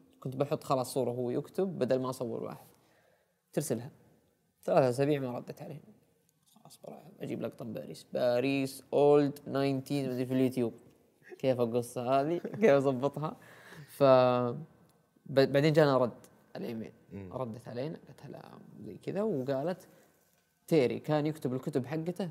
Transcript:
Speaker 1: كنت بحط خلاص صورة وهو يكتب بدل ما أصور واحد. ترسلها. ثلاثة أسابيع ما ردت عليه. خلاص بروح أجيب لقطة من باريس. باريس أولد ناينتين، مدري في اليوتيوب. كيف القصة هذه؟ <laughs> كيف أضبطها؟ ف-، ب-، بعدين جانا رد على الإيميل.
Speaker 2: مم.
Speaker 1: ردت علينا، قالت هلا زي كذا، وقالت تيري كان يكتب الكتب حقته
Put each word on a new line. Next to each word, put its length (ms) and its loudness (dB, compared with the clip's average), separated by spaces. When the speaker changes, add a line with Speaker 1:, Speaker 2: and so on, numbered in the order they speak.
Speaker 1:
كنت 160 -10
بحط 280 -4
خلاص 300 0
صورة 180 0
وهو 180 -4
يكتب 500 -4
بدل 200 2
ما 100 -2
أصور 340 -6
واحد. 240 -14
ترسلها. 380 -4
ثلاثة 260 4
أسابيع 300 2
ما 120 -6
ردت 300 -12
عليه. 200 -14
خلاص 280 -20
بروح 200 -18
أجيب 220 -6
لقطة 240 -10
من 80 -10
باريس. 400 -12
باريس 680 0
أولد 540 6
ناينتين، 600 -2
مدري 160 -2
في 80 -4
اليوتيوب. 400 2
كيف 220 0
القصة 640 0
هذه؟ 160 -2
<laughs> 120 -4
كيف 100 8
أضبطها؟ 640 0
ف-، 160 0
ب-، 260 4
بعدين 220 4
جانا 240 6
رد 280 0
على 80 -10
الإيميل. 280 -8
Speaker 2:
مم. 200 -14
Speaker 1:
ردت 340 -8
علينا، 400 -8
قالت 180 -20
هلا 160 -16
زي 160 -14
كذا، 240 -6
وقالت 640 -4
تيري 320 4
كان 260 0
يكتب 280 -4
الكتب 320 -4
حقته 460 -6